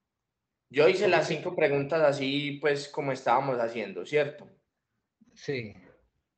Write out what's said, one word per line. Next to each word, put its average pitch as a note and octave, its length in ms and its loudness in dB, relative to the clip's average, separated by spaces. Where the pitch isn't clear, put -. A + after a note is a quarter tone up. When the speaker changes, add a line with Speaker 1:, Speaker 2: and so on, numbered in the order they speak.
Speaker 1:
Yo D3 180 6
hice F#3+ 160 2
Speaker 2:
¿Cómo F3 120 4
Speaker 1:
las D#3 120 0
Speaker 2:
que? E3 80 -2
Speaker 1:
cinco D3+ 180 -8
preguntas C#3+ 480 2
así, C#3+ 580 0
pues, C#3+ 280 0
como C#3 240 -4
estábamos C3 460 0
haciendo, G#2+ 460 -6
¿cierto? C#3+ 460 -2
Speaker 2:
Sí. A#2+ 380 -8